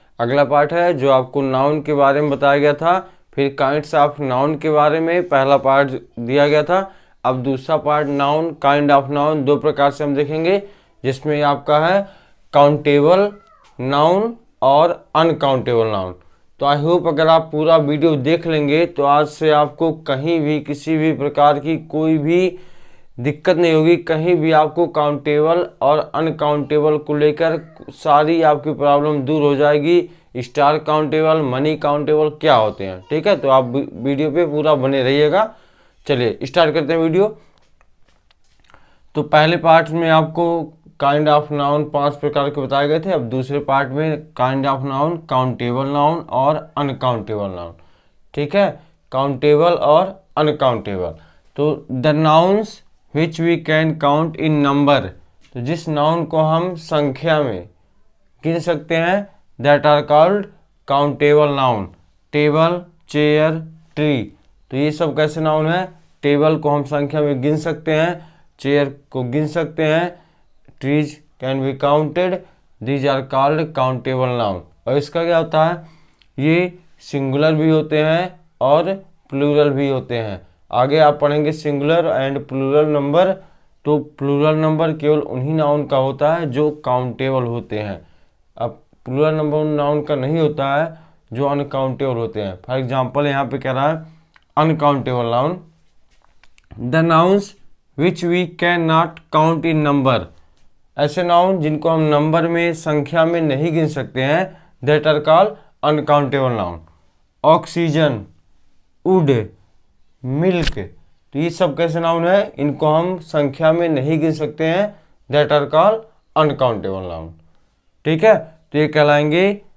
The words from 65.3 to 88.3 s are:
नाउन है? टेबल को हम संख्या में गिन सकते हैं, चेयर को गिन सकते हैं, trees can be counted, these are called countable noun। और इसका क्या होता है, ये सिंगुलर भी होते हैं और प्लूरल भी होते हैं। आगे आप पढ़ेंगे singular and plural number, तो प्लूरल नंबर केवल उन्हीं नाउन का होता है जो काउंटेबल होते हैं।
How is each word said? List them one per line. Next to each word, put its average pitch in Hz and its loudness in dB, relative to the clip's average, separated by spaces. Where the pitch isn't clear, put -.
नाउन 156 0
है? 180 -2
टेबल 147 2
को 147 -2
हम 147 0
संख्या 143 -4
में 143 -2
गिन 151 0
सकते 160 -6
हैं, 165 -2
चेयर 139 -2
को 131 -6
गिन 143 -2
सकते 156 -2
हैं, 175 -4
trees 143 -2
can 135 -4
be 135 -2
counted, 156 0
these 131 -4
are 135 0
called 143 2
countable 127 -2
noun। 104 -2
और 127 0
इसका 147 -4
क्या 170 2
होता 160 0
है, 170 0
ये 170 0
सिंगुलर 143 0
भी 156 2
होते 156 2
हैं 170 -2
और 160 2
प्लूरल 147 2
भी 139 -2
होते 127 -4
हैं। 104 -8
आगे 135 2
आप 147 4
पढ़ेंगे 151 0
singular 151 0
and 139 -2
plural 135 0
number, 143 2
तो 147 2
प्लूरल 143 0
नंबर 156 0
केवल 151 0
उन्हीं 131 -6
नाउन 147 0
का 143 -2
होता 139 0
है 165 -4
जो 147 0
काउंटेबल 127 -2
होते 117 -8
हैं। 98 -8